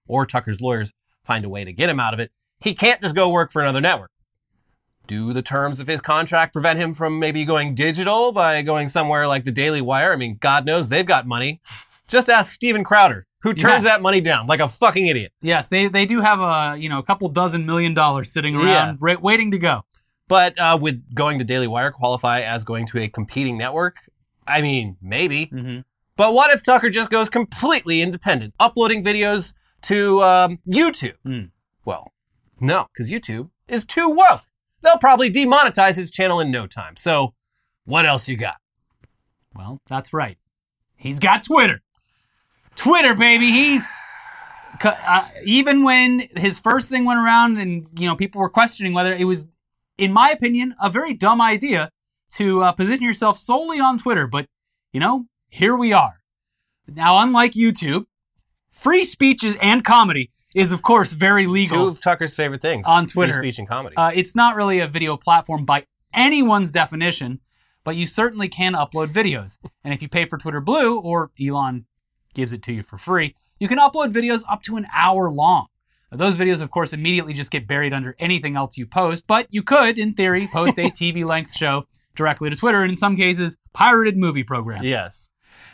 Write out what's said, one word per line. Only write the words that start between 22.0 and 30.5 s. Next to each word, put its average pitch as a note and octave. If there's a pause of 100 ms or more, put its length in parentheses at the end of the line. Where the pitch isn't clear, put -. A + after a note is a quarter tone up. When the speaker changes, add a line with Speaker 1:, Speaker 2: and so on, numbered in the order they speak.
Speaker 1:
as A2+
going A2+
to A#2
a A2
competing A#2+
network? D#3 (500)
I D3
mean, A#2+
maybe. C#3+
Speaker 2:
Mm-hmm. B2+ (360)
Speaker 1:
But A3
what C#4
if -
Tucker B3
just A3
goes A3
completely A#3
independent, E3+
uploading A3+
videos G#3 (300)
to, G3
um, F#3 (120)